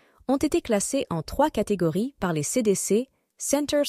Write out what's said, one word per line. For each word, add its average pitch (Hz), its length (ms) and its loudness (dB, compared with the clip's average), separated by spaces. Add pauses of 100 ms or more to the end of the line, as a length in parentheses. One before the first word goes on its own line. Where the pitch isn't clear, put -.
(280)
ont 277 100 2
été 320 240 0
classés 226 480 -2
en 165 140 -4
trois - 260 0
catégories 202 680 -2
par 175 140 -2
les 151 100 -2
C - 180 0
D 208 140 4
C, 220 340 0 (300)
Centers 285 500 0